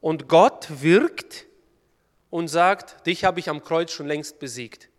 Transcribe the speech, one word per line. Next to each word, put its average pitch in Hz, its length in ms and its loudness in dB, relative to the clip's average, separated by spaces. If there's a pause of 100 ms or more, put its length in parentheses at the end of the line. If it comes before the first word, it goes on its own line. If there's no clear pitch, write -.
Und 160 260 -6
Gott 180 400 4 (140)
wirkt 185 640 0 (840)
und 170 180 -6
sagt, 175 580 0
„Dich 170 180 -4
habe 180 160 0
ich 175 100 -8
am 151 140 -8
Kreuz 165 280 -4
schon 147 160 -12
längst 147 320 -8
besiegt.“ 123 600 -16